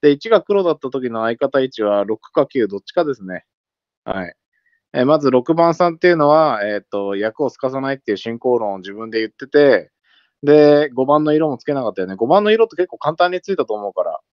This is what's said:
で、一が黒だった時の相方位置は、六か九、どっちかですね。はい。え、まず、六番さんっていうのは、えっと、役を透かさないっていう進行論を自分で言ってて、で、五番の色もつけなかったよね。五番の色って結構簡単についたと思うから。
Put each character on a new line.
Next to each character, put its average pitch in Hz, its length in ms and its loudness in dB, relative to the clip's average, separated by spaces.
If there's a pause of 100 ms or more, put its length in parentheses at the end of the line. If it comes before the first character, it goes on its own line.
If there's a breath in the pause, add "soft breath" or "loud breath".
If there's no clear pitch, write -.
で、 147 100 6
一 147 180 -2
が 214 120 4
黒 202 220 0
だ 170 80 0
っ 147 100 -4
た 131 80 -8
時 127 200 -4
の 113 140 -4
相 113 140 -2
方 139 220 -2
位 131 60 0
置 120 180 -6
は、 101 220 0
六 107 160 -6 (100)
か 143 160 0
九、 113 220 -2
ど 98 80 -8
っ - 60 -10
ち - 100 -20
か 175 100 0
で 143 120 -4
す 98 100 -20
ね。 90 200 -12 (600)
は 95 200 -8
い。 85 80 -16 (600)
え、 131 100 0
ま 147 160 2
ず、 143 100 2
六 127 260 0
番 170 200 2
さ 175 160 0
ん 165 40 -10
っ - 20 -20
て 180 100 0
い 180 60 4
う - 20 2
の 147 140 2
は、 151 340 2
え 104 160 -2
っ - 20 -12
と、 101 360 -6
役 110 260 -4
を 139 60 -2
透 - 80 -16
か 131 120 -4
さ 135 120 -6
な 135 100 -4
い 139 40 -4
っ - 40 -18
て - 120 -6
い 101 40 0
う - 20 -10
進 113 220 -10
行 123 180 0
論 107 160 -2
を 98 40 -10
自 95 160 -14
分 110 160 -12
で 113 100 -4
言 110 80 -4
っ 110 40 -12
て - 160 -18
て、 135 440 2 (500)
で、 147 480 4
五 127 160 -2
番 151 200 2
の 151 80 0
色 156 160 0
も 127 80 -6
つ - 80 -16
け 147 80 -4
な 139 100 -4
か 110 60 -2
っ 95 40 -12
た 95 80 -8
よ 92 60 -4
ね。 95 80 -10
五 113 120 -2
番 196 180 2
の 214 60 2
色 220 140 2
っ - 40 -16
て - 80 -18
結 180 100 -2
構 - 100 -18
簡 156 200 -4
単 180 140 0
に 180 100 -6
つ - 100 -10
い 190 60 -4
た 139 80 -2
と 110 80 -6
思 104 160 -6
う 92 40 -16
か 92 100 -4
ら。 82 160 -6 (140)